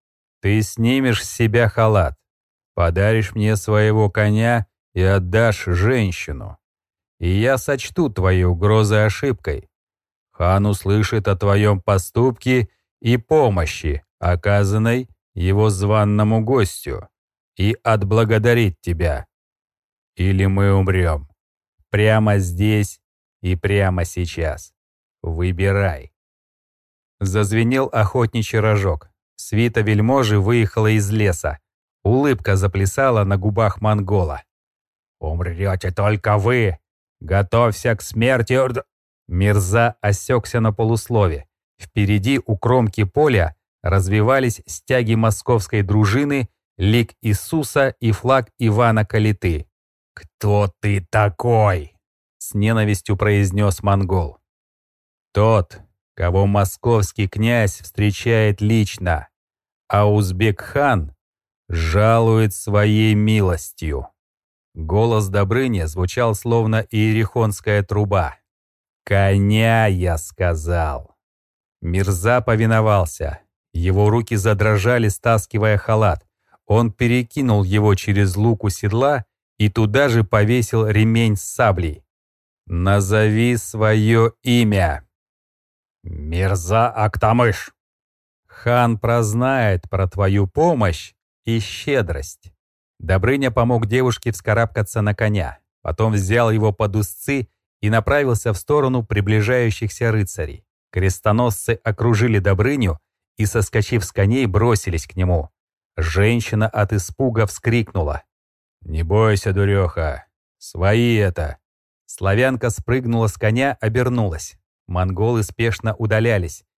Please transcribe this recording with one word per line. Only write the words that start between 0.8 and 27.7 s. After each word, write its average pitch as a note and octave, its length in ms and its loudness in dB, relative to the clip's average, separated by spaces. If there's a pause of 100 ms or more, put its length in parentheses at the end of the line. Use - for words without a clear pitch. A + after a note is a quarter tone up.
с - 60 -12
себя A2+ 380 2
халат, G#2 480 2 (580)
подаришь G2 640 0
мне G#2+ 200 0
своего G#2+ 540 2
коня A2 560 0 (280)
и F#2 100 0
отдашь G2 600 2
женщину. F2+ 920 -2 (600)
И F2 100 -2
я A2+ 280 2
сочту C#3+ 520 -4
твои F#2 340 0
угрозы G2+ 520 2
ошибкой. G#2+ 720 -2 (760)
Хан F#2+ 240 2
услышит G#2 640 0
о G2 80 2
твоем G2+ 460 2
поступке A#2 880 0 (300)
и A#2+ 180 0
помощи, F#2+ 840 0 (160)
оказанной G2+ 880 0 (280)
его G2 340 2
званному G#2+ 720 2
гостю, - 640 -2 (480)
и G#2 260 0
отблагодарит A2 960 2
тебя. E2 460 -4 (880)
Или F#2+ 320 0
мы G2 260 2
умрем. F#2 560 0 (640)
Прямо G#2+ 480 2
здесь G2+ 600 -2 (420)
и F2+ 140 -2
прямо F#2 480 0
сейчас. E2 720 -8 (480)
Выбирай». F2+ 920 -2 (1080)
Зазвенел A2 720 0